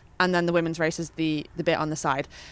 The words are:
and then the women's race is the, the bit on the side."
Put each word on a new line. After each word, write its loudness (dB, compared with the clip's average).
and 4
then 2
the 2
women's 2
race 0
is -6
the, 0
the -4
bit 4
on -2
the -2
side." -2